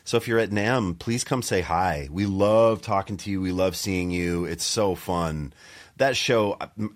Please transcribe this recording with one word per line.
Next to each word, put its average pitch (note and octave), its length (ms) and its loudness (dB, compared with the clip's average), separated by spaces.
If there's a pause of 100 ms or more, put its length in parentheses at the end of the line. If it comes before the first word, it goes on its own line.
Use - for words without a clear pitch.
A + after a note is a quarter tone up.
So - 120 0
if A2+ 100 -2
you're A2+ 120 4
at G#2 120 2
nam, G#2 440 0
please - 300 -4
come B2+ 160 -2
say G2 200 0
hi. E2 500 0
We G2 160 -2
love G#2+ 540 4
talking G2 360 -2
to - 140 -10
you. F#2+ 100 -2
We F#2 100 -2
love F#2 240 2
seeing F#2 360 -2
you. F2 340 0
It's E2 180 -6
so G2+ 320 0
fun. D#2+ 560 -2 (460)
That C3 180 2
show, G#2+ 360 2 (100)
uh, - 60 -8 (120)
m-, G#2+ 160 -6